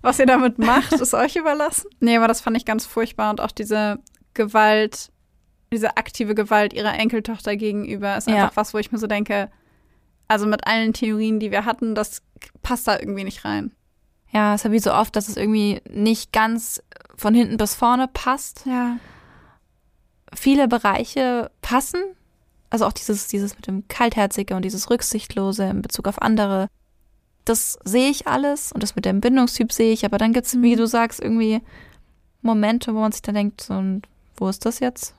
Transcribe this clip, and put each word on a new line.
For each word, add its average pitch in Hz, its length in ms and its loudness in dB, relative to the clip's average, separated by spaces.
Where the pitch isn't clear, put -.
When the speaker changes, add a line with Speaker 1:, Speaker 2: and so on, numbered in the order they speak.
Speaker 1:
Was 262 180 2
ihr 262 80 8
damit 254 320 4
macht, 247 340 4
ist 254 200 2
euch 247 220 0
überlassen. 320 540 -2
Nee, 233 180 4
aber 226 100 4
das 233 140 0
fand 226 140 -2
ich - 100 -2
ganz 220 200 -2
furchtbar. 220 460 -2
Und 214 100 -4
auch - 100 -4
diese 214 480 -2
Gewalt, 214 760 2
diese 220 260 0
aktive 214 380 -4
Gewalt 208 380 2
ihrer 208 200 -2
Enkeltochter 220 640 -2
gegenüber 202 600 -4
ist 202 120 -4
Speaker 2:
Ja. 220 80 4
Speaker 1:
einfach 202 220 2
was, 214 180 -2
wo - 20 0
ich 208 140 -4
mir 226 80 -4
so 220 80 -6
denke, 208 420 -2
also 208 180 2
mit 214 220 0
allen 226 260 2
Theorien, 220 460 -2
die 208 120 -4
wir 202 140 0
hatten, 226 300 -2
das - 260 -6
passt - 260 -4
da 208 120 2
irgendwie 196 240 -6
nicht 190 200 -10
rein. 147 280 -6
Speaker 2:
Ja, 208 220 2
es 208 80 -2
ist - 40 -6
ja 214 60 2
wie 226 80 4
so 208 140 0
oft, - 220 0
dass 208 140 -2
es 202 80 -10
irgendwie 208 520 0
nicht 220 420 0
ganz 226 500 -2
von 214 180 2
hinten 226 240 4
bis 214 180 0
vorne 247 320 2
passt. - 580 -6
Speaker 1:
Ja. 247 320 -2
Speaker 2:
Viele 269 320 4
Bereiche 233 840 0
passen. 269 400 -2
Also 220 160 0
auch 202 40 0
dieses, - 360 -6
dieses 202 280 -4
mit - 120 -16
dem 196 200 -6
Kaltherzige 202 680 -2
und 185 100 -4
dieses 190 240 -6
Rücksichtlose 208 760 -2
in 196 180 -4
Bezug - 240 -6
auf 202 140 -6
andere. 202 460 2
Das - 380 -2
sehe 254 260 2
ich 285 160 -4
alles 285 460 -2
und - 100 -4
das 208 140 -4
mit 208 100 -4
dem 190 160 2
Bindungstyp 247 500 2
sehe 226 220 4
ich, 220 120 -2
aber 202 120 0
dann 226 160 4
gibt's, 247 260 0
wie 240 140 6
Speaker 1:
Mhm. 240 40 4
Speaker 2:
du 226 100 2
sagst, 233 320 0
irgendwie 220 420 0
Momente, 226 540 0
wo 220 60 0
man 220 100 2
sich - 100 -10
dann 208 140 -4
denkt, 202 260 -2
so, 190 140 -8
und 190 320 -4
wo 190 120 -2
ist - 160 -6
das 233 140 -2
jetzt? - 400 -4